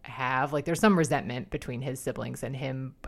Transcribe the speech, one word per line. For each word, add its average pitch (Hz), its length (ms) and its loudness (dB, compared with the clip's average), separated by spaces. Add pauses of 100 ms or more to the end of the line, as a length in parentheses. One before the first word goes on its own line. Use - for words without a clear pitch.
have. 131 500 0
Like, 147 140 0
there's 170 140 0
some 202 180 8
resentment 139 500 0
between 127 320 -6
his 131 200 -6
siblings 123 420 -6
and 123 120 -6
him. 131 400 -6 (140)